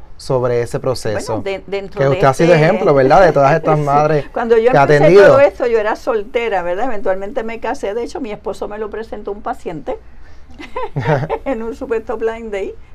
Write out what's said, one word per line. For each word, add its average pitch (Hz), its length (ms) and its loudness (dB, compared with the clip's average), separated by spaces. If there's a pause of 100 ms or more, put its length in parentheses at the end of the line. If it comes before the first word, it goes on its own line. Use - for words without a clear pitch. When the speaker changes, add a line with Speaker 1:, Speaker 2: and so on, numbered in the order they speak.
(180)
Speaker 1:
sobre 123 440 -2
ese 120 180 -6
proceso. 110 640 -4
Speaker 2:
Bueno, - 20 -10
de-, 139 240 -8
dentro 196 320 -8
Speaker 1:
Que 135 60 2
Speaker 2:
de 139 60 2
Speaker 1:
usted - 160 2
ha - 60 4
sido 170 200 4
Speaker 2:
este 156 120 4
Speaker 1:
ejemplo, 190 280 2
¿verdad? 143 320 6
De 156 80 4
todas 139 200 4
estas 160 260 2
Speaker 2:
<laughs> - 0 -
Sí. 151 60 -2
Speaker 1:
madres 147 460 2
Speaker 2:
Cuando 233 260 2
yo 226 140 4
Speaker 1:
que 151 60 4
ha 139 60 6
Speaker 2:
empecé 147 200 4
Speaker 1:
atendido. 190 240 8
Speaker 2:
todo 139 120 8
esto, 277 280 2
yo 226 120 2
era 214 160 -2
soltera, 226 680 -2
¿verdad? 180 240 -2
Eventualmente 190 580 -2
me 226 160 -8
casé. 220 340 -6
De 233 100 -4
hecho, - 180 -10
mi 220 100 -8
esposo 208 360 -8
me 208 100 -12
lo 214 120 -8
presentó 208 420 -10
un 208 100 -12
paciente 226 560 -10 (600)
<laughs> - 880 -6
en 233 180 -6
un 233 120 -10
supuesto 226 420 -6
blind 226 340 -8
date. 202 240 -8 (200)